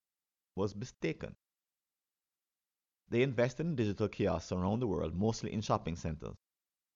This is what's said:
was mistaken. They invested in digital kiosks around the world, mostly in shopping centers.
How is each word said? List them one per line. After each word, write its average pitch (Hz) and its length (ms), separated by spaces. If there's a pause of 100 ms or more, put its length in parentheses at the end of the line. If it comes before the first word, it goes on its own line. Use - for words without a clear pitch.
(580)
was 92 180
mistaken. 113 600 (1700)
They 117 140
invested 131 440
in 165 120
digital 104 320
kiosks 87 420
around 95 300
the 123 60
world, 80 280
mostly 110 380
in 110 80
shopping 104 340
centers. 78 400 (600)